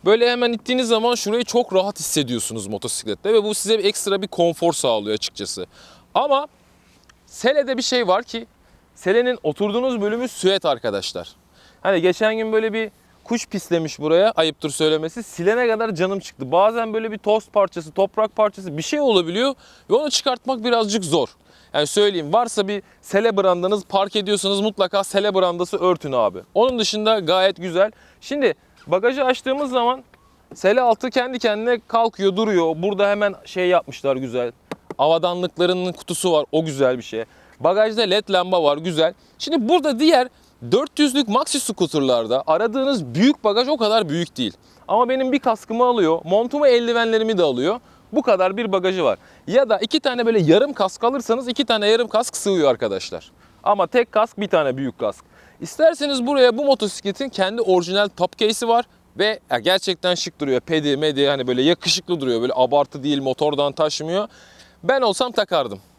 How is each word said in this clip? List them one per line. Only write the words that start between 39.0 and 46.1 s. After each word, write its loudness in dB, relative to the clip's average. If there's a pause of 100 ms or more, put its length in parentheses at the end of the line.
Şimdi -2
burada 2
diğer 4 (440)
dört 0
yüzlük 2
maxi -2
scooter'larda 0
aradığınız 0
büyük 2
bagaj 0
o 0
kadar 0
büyük -4
değil. -4 (340)
Ama 2
benim 0
bir 0
kaskımı 0
alıyor, 2